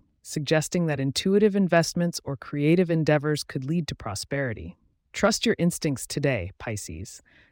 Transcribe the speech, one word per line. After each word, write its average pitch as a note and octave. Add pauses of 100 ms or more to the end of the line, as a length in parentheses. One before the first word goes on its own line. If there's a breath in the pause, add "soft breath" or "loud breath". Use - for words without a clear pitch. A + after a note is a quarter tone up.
(240)
suggesting D#3
that C#3+
intuitive F#3+
investments F3
or C#3
creative D#3+
endeavors D3+
could C3+
lead D#3+
to D3
prosperity. G#2+ (380)
Trust -
your A#3
instincts E3
today, B2+
Pisces, - (300 soft breath)